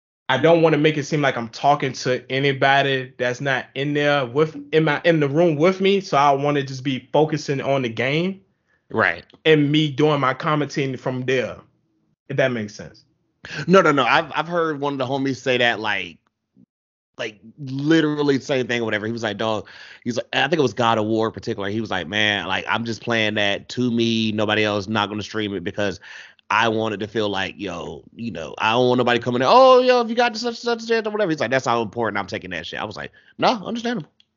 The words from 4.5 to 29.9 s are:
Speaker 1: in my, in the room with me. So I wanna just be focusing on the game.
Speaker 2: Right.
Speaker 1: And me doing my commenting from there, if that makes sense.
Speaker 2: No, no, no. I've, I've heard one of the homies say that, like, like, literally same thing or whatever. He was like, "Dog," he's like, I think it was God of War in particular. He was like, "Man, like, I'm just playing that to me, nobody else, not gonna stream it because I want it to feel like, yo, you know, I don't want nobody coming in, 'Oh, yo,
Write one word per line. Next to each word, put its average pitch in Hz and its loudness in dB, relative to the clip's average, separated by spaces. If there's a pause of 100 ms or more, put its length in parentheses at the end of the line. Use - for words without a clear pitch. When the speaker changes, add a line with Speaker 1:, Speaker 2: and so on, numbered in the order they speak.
Speaker 1:
in 160 4
my, 147 2
in 165 4
the 143 0
room 160 4
with 185 2
me. 190 2
So 160 0
I 143 6
wanna 139 2
just 131 -10
be 131 -4
focusing 147 0
on 135 0
the 120 -4
game. 151 -4 (480)
Speaker 2:
Right. 92 2 (220)
Speaker 1:
And 151 6
me 151 2
doing 147 2
my 131 0
commenting 139 -4
from 127 -6
there, 117 -2 (720)
if 143 -8
that 131 2
makes 107 -6
sense. - -20 (640)
Speaker 2:
No, 185 8
no, 156 4
no. 139 4
I've, 143 2
I've 156 -2
heard 160 -2
one 143 -2
of 139 -6
the 131 0
homies 135 -2
say 127 0
that, 117 2
like, 98 -4 (1000)
like, 113 -10 (180)
literally 147 2
same 127 -2
thing 120 -2
or 113 -2
whatever. 107 -2
He 113 -4
was 117 -6
like, 104 -4
"Dog," 110 -2 (360)
he's 117 -4
like, - -6
I 131 0
think 156 0
it - 2
was 123 0
God 113 2
of 107 -2
War 110 0
in 107 -4
particular. 101 -8
He 110 -4
was 104 -8
like, 92 -4
"Man, 104 0
like, 95 -4
I'm 113 -2
just 113 -8
playing 110 0
that 101 -2
to 123 -2
me, 113 0
nobody 107 2
else, 104 -2
not 104 -2
gonna 104 -8
stream 104 -6
it 87 -8
because 98 -6 (520)
I 113 4
want 110 -2
it 98 -8
to 104 -6
feel 107 -4
like, 95 -6
yo, 82 -10 (120)
you 117 -10
know, 78 -12
I 110 0
don't 127 4
want 123 2
nobody 120 2
coming 123 -2
in, 127 2
'Oh, 254 8
yo, 247 4